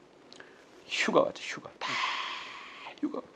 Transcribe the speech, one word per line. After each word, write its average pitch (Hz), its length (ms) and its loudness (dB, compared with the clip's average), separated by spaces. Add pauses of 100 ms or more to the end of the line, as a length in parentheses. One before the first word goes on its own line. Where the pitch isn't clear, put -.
(880)
휴가 - 380 6
가지, - 180 -2
휴가. - 260 -6 (100)
다 - 100 -2 (1120)
휴가. - 180 0 (160)